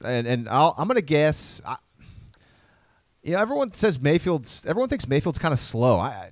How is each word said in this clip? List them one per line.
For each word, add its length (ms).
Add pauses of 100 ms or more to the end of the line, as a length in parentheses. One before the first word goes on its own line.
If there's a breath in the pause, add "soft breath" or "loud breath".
and, 240
and 220
I'll, 300
I'm 100
gonna 140
guess. 640
I, 100 (1500 soft breath)
you 100
know, 40
everyone 340
says 280
Mayfield's, 640
everyone 220
thinks 180
Mayfield's 320
kinda 180
slow. 440
I, 320